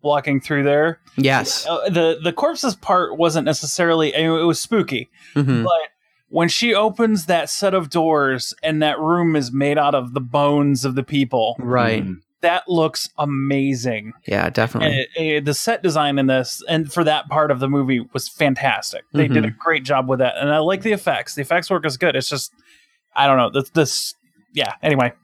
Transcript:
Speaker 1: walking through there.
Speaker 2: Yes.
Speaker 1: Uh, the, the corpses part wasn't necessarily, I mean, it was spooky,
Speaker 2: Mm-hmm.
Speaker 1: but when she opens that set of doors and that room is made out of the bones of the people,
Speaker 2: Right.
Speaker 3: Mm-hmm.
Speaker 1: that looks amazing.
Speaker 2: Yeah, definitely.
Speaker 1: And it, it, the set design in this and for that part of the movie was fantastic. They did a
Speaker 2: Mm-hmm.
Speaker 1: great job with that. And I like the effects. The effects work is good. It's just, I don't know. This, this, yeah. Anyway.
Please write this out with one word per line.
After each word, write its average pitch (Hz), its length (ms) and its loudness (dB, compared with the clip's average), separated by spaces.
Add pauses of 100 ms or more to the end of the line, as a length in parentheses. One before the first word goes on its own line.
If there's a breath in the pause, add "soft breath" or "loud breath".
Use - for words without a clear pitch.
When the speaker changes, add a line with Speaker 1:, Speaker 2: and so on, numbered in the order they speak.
Speaker 1:
walking 143 380 2
through 143 240 -2
there. 151 360 2 (180)
Speaker 2:
Yes. 135 500 0
Speaker 1:
Uh, - 220 -2
the, 165 340 2
the 170 100 0
corpses 269 420 -2
part 175 420 0
wasn't 160 280 2
necessarily, 160 680 0
I 147 40 0
mean, 160 200 0
it 160 40 0
was 170 180 2
spooky, - 480 -2 (260 loud breath)
Speaker 2:
Mm-hmm. 135 280 2
Speaker 1:
but 160 260 0 (400)
when 170 180 2
she 233 260 0
opens 214 520 0
that 160 240 0
set 196 240 -2
of 170 160 0
doors 147 640 0 (100)
and 156 200 0
that 151 160 0
room 165 360 2
is 131 160 -2
made 143 260 0
out 143 180 2
of 123 180 -2
the 135 80 -2
bones 143 640 2
of 131 100 -2
the 135 80 -2
people, 123 560 0
Speaker 2:
Right. 120 440 0
Speaker 3:
Mm-hmm. 95 100 -6 (280)
Speaker 1:
that 175 260 0
looks 160 500 0
amazing. 135 960 -2 (140)
Speaker 2:
Yeah, - 220 0
definitely. 120 400 0
Speaker 1:
And 139 100 0
it, 131 100 -4 (280)
it, 143 80 -4
the 147 80 0
set - 300 -2
design 147 360 0
in 135 80 4
this 131 420 0
and 160 220 0
for 175 120 0
that 151 260 0
part 151 220 2
of 127 80 0
the 135 80 0
movie 135 320 2 (140)
was - 160 -6
fantastic. 131 720 -2 (120)
They 147 140 2
did 113 160 2
a 107 60 0
Speaker 2:
Mm-hmm. 110 100 -10
Speaker 1:
great 160 240 -2
job 131 240 0
with 131 120 0
that. 127 180 2
And 139 140 -2
I 156 80 2
like 185 240 -2
the 220 100 0
effects. 170 420 -4
The 143 60 -6
effects 165 280 -2
work 165 160 -2
is 135 120 -2
good. 165 180 0
It's 127 140 -2
just, 139 220 -6 (640 soft breath)
I 135 120 4
don't 135 100 4
know. 120 140 2
This, 139 200 -4
this, - 420 0 (400)
yeah. 123 280 -2
Anyway. 131 320 2 (100)